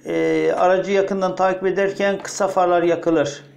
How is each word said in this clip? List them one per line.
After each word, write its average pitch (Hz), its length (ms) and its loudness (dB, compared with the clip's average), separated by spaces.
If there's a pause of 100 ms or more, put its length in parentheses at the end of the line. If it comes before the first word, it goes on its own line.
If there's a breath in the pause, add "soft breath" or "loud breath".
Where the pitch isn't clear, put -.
e, 160 460 0
aracı 185 400 2
yakından 196 440 0
takip 185 300 0
ederken 196 580 0
kısa - 240 -4
farlar 180 360 2
yakılır. 165 600 0 (140)